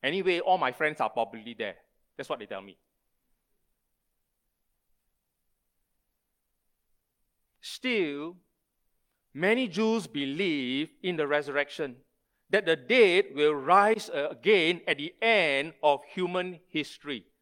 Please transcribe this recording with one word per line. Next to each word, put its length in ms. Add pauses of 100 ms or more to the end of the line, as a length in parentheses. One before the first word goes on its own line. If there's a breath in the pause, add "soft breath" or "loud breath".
Anyway, 380
all 200
my 120
friends 300
are 100
probably 440
there. 280 (340)
That's 120
what 100
they 80
tell 160
me. 160 (4000)
Still, 760 (960)
many 320
Jews 400
believe 960
in 140
the 100
resurrection, 760 (460)
that 160
the 120
dead 580
will 200
rise 540
again 760
at 120
the 220
end 640
of 220
human 640
history. 580 (160)